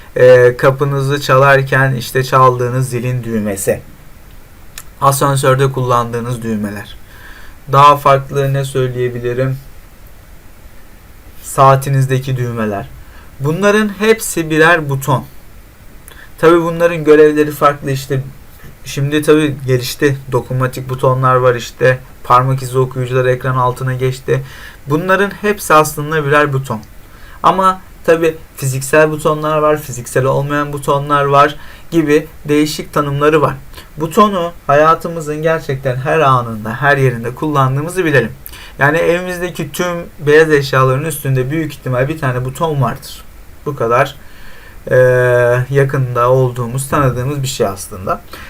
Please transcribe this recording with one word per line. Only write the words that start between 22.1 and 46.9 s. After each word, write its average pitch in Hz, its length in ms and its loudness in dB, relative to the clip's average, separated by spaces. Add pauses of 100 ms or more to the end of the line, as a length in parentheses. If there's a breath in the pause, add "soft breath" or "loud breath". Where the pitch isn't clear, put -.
Parmak 131 380 2
izi 127 160 -4
okuyucuları 127 520 0
ekran 131 260 -2
altına 127 380 -2
geçti. 131 480 -4 (440 loud breath)
Bunların 185 440 0
hepsi 202 440 -2
aslında 151 520 0
birer 147 260 2
buton. 123 280 -4 (640 loud breath)
Ama 185 380 2 (280)
tabii 160 260 2 (220)
fiziksel 139 540 0
butonlar 151 480 -2
var, 151 200 2
fiziksel 127 460 -4
olmayan 143 480 -2
butonlar 143 520 0
var 143 320 4 (340 loud breath)
gibi 156 360 2 (180)
değişik 151 480 -2
tanımları 147 500 0
var. - 120 0 (420 loud breath)
Butonu 170 560 0 (140)
hayatımızın 156 760 0
gerçekten 151 540 -2
her 151 240 0
anında, 117 540 0
her 139 220 2
yerinde 120 380 -2
kullandığımızı 151 720 -2
bilelim. 131 280 2 (460 loud breath)
Yani 147 200 2
evimizdeki 175 760 -2
tüm 180 140 -4 (320)
beyaz 151 320 4
eşyaların 135 540 2
üstünde 135 460 -2
büyük 156 220 -4
ihtimal 127 360 -4
bir 156 100 -6
tane 127 260 -4
buton 139 380 -4
vardır. - 420 -6 (420)
Bu 143 100 -6
kadar, 123 400 0 (760 loud breath)
e, 127 60 4 (720)
yakında 131 600 0
olduğumuz, 127 580 0
tanıdığımız 135 540 -2